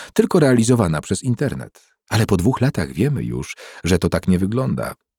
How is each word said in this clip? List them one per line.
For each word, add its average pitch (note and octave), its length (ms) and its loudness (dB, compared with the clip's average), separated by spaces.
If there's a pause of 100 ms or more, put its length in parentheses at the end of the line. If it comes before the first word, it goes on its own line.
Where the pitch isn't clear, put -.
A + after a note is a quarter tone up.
(120)
tylko A3 280 2
realizowana A#2 600 4
przez - 220 -6
internet. A#2 720 -6 (160)
Ale G#2+ 180 2
po G2 100 2
dwóch G2 240 0
latach F#2+ 320 -2
wiemy G2 320 -2
już, A#1+ 320 -8 (280)
że F2 140 4
to E2+ 100 0
tak - 200 -2
nie F2+ 100 4
wygląda. G2+ 560 -2 (240)